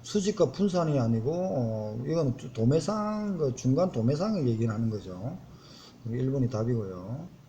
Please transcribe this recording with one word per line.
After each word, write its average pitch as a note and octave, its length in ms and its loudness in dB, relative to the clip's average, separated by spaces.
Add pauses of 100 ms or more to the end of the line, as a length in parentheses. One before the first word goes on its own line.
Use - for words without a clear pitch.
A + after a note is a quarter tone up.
수집과 G3 480 2
분산이 F3 460 2
아니고, A#2 360 2
어, A#2 720 -2
이건 D3+ 320 0 (160)
도매상, G#3 840 0
그 C3+ 180 0
중간 D#3 360 2
도매상을 D3 560 2
얘기를 A2+ 260 0
하는 A2+ 160 0
거죠. G2 480 -6 (680)
일본이 B2+ 440 0
답이고요. A2 760 -4 (220)